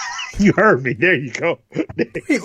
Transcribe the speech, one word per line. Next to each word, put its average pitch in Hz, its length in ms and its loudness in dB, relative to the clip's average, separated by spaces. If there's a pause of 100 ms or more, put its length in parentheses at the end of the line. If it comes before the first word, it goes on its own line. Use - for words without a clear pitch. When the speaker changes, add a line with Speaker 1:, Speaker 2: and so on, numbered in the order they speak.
(380)
Speaker 1:
You 202 180 4
heard 190 260 4
me. 123 120 -2
There 160 200 2
you 151 180 -2
go. 160 340 -4
<laughs> - 80 -20
Speaker 2:
Three - 640 -4
Speaker 1:
See? - 60 -4